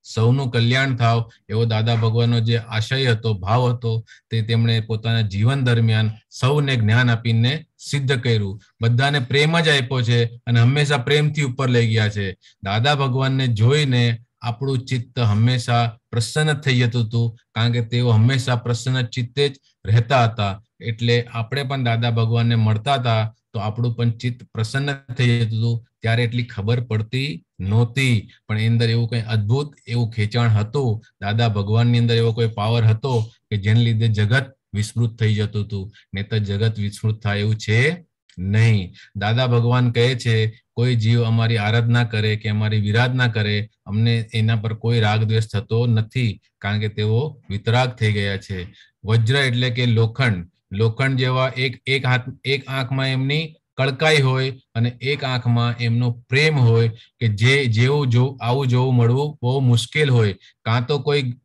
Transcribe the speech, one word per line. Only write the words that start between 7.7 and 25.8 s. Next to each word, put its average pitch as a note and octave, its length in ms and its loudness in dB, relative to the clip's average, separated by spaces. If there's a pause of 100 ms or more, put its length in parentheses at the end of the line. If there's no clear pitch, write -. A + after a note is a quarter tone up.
સિદ્ધ C#3 420 -2
કર્યું. A2 400 -2 (200)
બધાને C3+ 400 2
પ્રેમ D3 400 2
જ D#3+ 80 2
આપ્યો C3 340 0
છે A#2 220 2
અને A#2 360 0
હંમેશા C#3 380 4
પ્રેમથી D3 440 0
ઉપર C3 260 -2
લઈ A#2+ 200 2
ગયા A2 200 2
છે. G2+ 280 -6 (260)
દાદા A2+ 320 0
ભગવાનને C3+ 520 -2
જોઈને A#2+ 720 2 (240)
આપણું C3 360 -4
ચિત્ત A#2+ 400 -6
હંમેશા A#2 800 0 (120)
પ્રસન્ન D3+ 420 -2
થઈ C#3 280 0
જતું A#2+ 260 0
હતું, A#2 320 -2 (160)
કારણ A#2 180 0
કે A#2+ 120 -2
તેઓ A#2+ 260 0
હંમેશા B2 460 2
પ્રસન્ન A#2+ 460 -2
ચિત્તે B2+ 460 -2
જ C#3 120 -8 (240)
રહેતા A#2 400 4
હતા. G#2 380 -2 (180)
એટલે A#2+ 520 -2
આપણે A#2 300 -6
પણ C3+ 220 -4
દાદા A#2 260 0
ભગવાનને A#2 440 0
મળતા A2 400 0
હતા A2+ 400 0 (180)
તો A2 80 -8
આપણું A#2 340 -4
પણ A#2 160 0
ચિત્ત B2 340 -8
પ્રસન્ન C3+ 680 -6
થઈ A#2+ 260 2
જતું A2 180 -2
હતું. A#2 300 -2 (140)